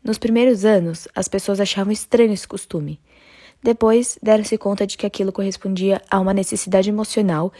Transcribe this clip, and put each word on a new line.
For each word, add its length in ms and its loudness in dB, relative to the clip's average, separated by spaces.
Nos 140 -2
primeiros 460 2
anos, 500 2
as 140 -4
pessoas 320 -2
achavam 320 -2
estranho 400 2
esse 160 -6
costume. 500 -8
Depois, 580 2
deram-se 380 2
conta 260 -2
de 120 -8
que 100 -6
aquilo 240 -2
correspondia 800 -2
a 80 0
uma 160 0
necessidade 540 0
emocional 720 -2